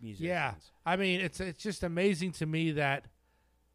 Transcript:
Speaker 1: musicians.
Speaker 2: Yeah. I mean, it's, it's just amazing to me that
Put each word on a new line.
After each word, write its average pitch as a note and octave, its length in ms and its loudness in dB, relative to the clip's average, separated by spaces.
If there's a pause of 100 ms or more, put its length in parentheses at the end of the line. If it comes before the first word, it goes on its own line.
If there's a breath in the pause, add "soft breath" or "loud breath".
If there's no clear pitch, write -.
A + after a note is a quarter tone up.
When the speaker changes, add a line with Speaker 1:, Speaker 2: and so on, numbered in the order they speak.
Speaker 1:
musicians. A2+ 260 -6
Speaker 2:
Yeah. D3 260 -2 (300)
I F3 120 2
mean, F#3 240 2
it's, F3+ 200 -4
it's F#3 220 -6
just G#3 200 -4
amazing F3+ 500 2
to D#3+ 140 -2
me D#3+ 260 2
that C#3+ 340 0 (680)